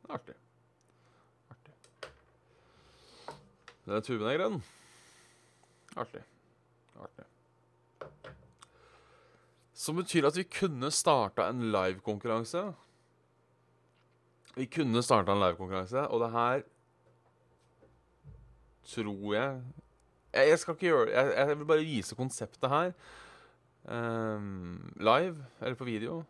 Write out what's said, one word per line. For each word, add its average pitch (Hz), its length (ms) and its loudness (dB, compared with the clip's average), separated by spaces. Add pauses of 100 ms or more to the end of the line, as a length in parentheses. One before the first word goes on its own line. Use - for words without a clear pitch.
Det - 80 -14
er 294 80 -6
artig. - 180 -18 (1160)
Artig. - 200 -20 (2000)
Denne 104 180 -2
tuben 113 240 -2
er 151 120 0
grønn. 185 220 -2 (1300)
Artig. - 300 -12 (760)
Artig. - 300 -20 (2500)
Som - 240 -4
betyr 170 320 4
at 151 80 -2
vi 185 80 -2
kunne 147 480 -2
starta 117 560 4
en 120 240 -2
live-konkurranse. 110 920 0 (1900)
Vi 131 160 -6
kunne 123 340 2
starta 98 300 4
en 101 80 4
live-konkurranse, 92 720 0
og 117 80 0
det 117 140 -2
her 123 260 2 (2250)
tror 104 500 -6
jeg, 131 280 -2 (720)
jeg, 135 160 6
jeg 160 100 6
skal 160 160 -6
ikke 185 120 -2
gjøre, 135 260 4
jeg, 135 240 4
jeg 147 200 2
vil 151 120 -8
bare 156 180 4
vise 113 300 -4
konseptet 131 520 -4
her. 170 240 0 (1000)
Ehm, 104 1000 -6
live, 143 500 2 (140)
eller 120 160 -4
på 123 120 -10
video. 123 420 -6